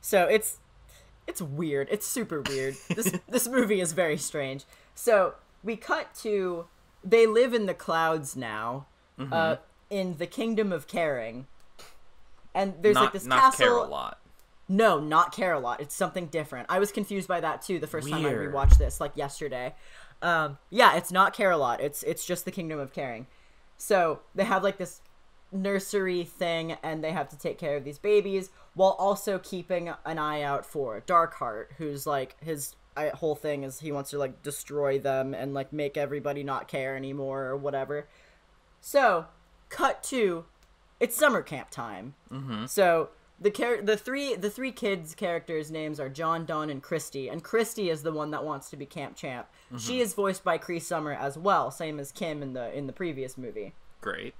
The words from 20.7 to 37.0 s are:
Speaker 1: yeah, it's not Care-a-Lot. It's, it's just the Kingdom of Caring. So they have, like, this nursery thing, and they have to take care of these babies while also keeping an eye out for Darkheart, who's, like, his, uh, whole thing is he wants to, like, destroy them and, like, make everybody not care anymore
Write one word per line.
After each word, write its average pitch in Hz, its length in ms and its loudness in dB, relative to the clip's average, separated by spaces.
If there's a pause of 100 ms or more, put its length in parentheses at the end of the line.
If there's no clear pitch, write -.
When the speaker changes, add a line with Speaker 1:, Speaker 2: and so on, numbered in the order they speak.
Speaker 1:
yeah, 202 260 8
it's 175 160 -2
not 190 220 6
Care-a-Lot. 160 480 2
It's, 143 220 -4
it's 165 200 -4
just 175 220 -4
the 185 60 -6
Kingdom 160 280 -6
of 135 140 -8
Caring. 127 320 -8 (520)
So 170 420 2 (160)
they 196 80 2
have, 190 200 0
like, 196 140 2
this - 240 -10 (500)
nursery 190 720 0
thing, 165 600 -4
and 156 200 -6
they 156 80 -2
have 165 180 -4
to 151 80 -20
take - 200 -4
care 147 180 -2
of 139 80 -4
these 143 140 -12
babies 202 540 2 (240)
while 190 240 8
also 196 400 0
keeping 175 520 -6 (140)
an 160 140 -6
eye 151 240 -2
out 139 240 -2
for 117 340 -6
Darkheart, 143 800 0
who's, 143 260 -6
like, 139 340 -2
his, 151 360 -8 (200)
uh, 151 200 -2
whole 156 200 -2
thing 147 280 -4
is 135 160 -10
he 156 120 -8
wants 139 200 -6
to, 143 80 -4
like, 131 240 -4
destroy 143 560 -2
them 135 340 -2
and, 139 220 -6
like, 135 180 -6
make 147 240 -4
everybody 143 460 -4
not 135 240 -6
care 135 280 -6
anymore 135 500 -6